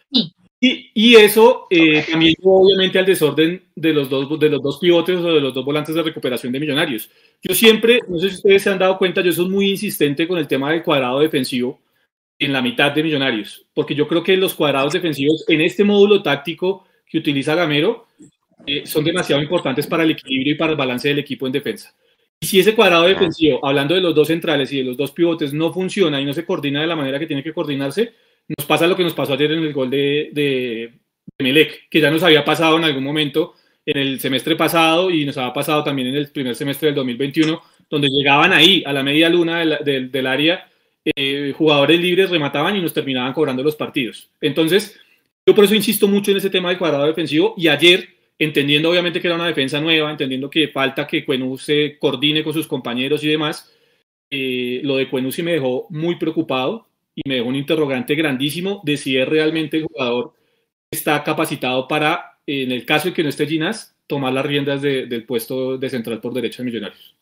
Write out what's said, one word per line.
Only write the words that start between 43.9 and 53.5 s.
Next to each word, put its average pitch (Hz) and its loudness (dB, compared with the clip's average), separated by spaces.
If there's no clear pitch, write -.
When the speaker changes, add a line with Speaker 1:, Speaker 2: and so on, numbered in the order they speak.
Speaker 2:
Entonces, 160 0
yo 185 8
por 208 8
eso 196 4
insisto 208 0
mucho 202 2
en 196 2
ese 190 -2
tema 180 -2
del 180 -2
cuadrado 147 0
defensivo, 160 0
y 165 2
ayer, 170 4
entendiendo 151 0
obviamente 175 0
que 180 -2
era 170 0
una 170 -2
defensa 147 -2
nueva, 156 2
entendiendo 135 -6
que 156 0
falta 135 -4
que - -4
Cuenú 131 -4
se 147 -2
coordine 147 -2
con 156 -6
sus 156 -4
compañeros 135 -4
y 151 -2
demás, 156 -4